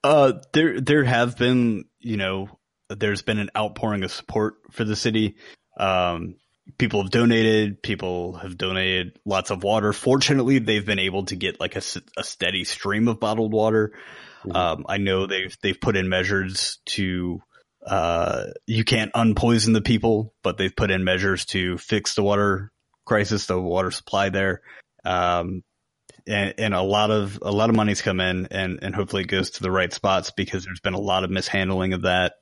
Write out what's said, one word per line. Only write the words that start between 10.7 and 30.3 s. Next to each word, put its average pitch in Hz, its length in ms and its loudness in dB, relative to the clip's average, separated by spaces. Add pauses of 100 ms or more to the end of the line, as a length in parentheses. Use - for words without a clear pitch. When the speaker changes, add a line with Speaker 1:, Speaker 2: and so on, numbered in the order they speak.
Speaker 1:
been 104 140 0
able 95 280 -2
to 101 100 -8
get, 90 240 -6
like, 87 140 -6
a 98 40 -4
s-, - 200 -8 (180)
a - 80 -8
steady 90 400 -4
stream 104 440 -2
of 110 120 -2
bottled 110 320 -2
water. 110 400 2 (520)
Speaker 2:
Mm-hmm. 92 120 -4
Speaker 1:
Um, 82 320 0
I 95 80 -2
know 98 300 0
they've, 95 360 -4
they've 98 180 -2
put 107 160 0
in 92 120 0
measures 92 800 -2
to, 90 540 -2 (460)
uh, 85 580 0 (220)
you 110 180 0
can't 110 300 0
unpoison 113 580 4
the 110 100 4
people, 110 600 2
but 101 140 -2
they've 95 180 -2
put 104 160 0
in 92 140 0
measures 92 420 0
to 90 320 -2
fix - 360 -2
the 107 80 0
water 101 500 0 (320)
crisis, 104 420 0
the 92 140 0
water 90 300 0
supply 98 380 -2
there. 95 340 -2 (420)
Um, 87 580 0 (640)
and, 101 320 -2
and 107 160 0
a 92 80 0
lot 104 280 2
of, 101 320 0
a 101 80 -4
lot 110 200 2
of 113 60 4
money's 104 260 2
come 92 180 0
in, 92 320 -2
and, 95 300 -4
and 98 120 -8
hopefully 98 280 -4
it 90 60 -6
goes 95 240 -2
to - 100 -12
the 92 80 -2
right 92 220 0
spots, 95 380 0